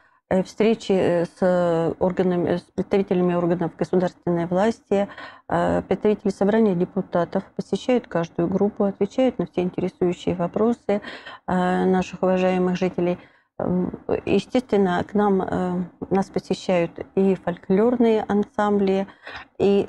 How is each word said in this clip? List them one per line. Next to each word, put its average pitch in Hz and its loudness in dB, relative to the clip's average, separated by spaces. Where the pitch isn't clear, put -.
э, 185 2
встречи, 214 0
э, 175 2
с 170 0
органами, 180 0
с 175 -6
представителями 185 0
органов 175 -2
государственной 175 -2
власти, 196 0
э, 175 0
представители 208 0
собрания 208 2
депутатов 180 -2
посещают 240 -2
каждую 170 -4
группу, 196 -2
отвечают 202 -2
на - -2
все - -6
интересующие 180 -2
вопросы, 202 -2
э, 180 0
наших 185 0
уважаемых 185 2
жителей. 180 -2
М, - -2
естественно, 196 0
к - -18
нам, 202 2
э, 180 -4
нас 190 0
посещают 180 -2
и 190 2
фольклорные 220 2
ансамбли, 202 0
и 202 2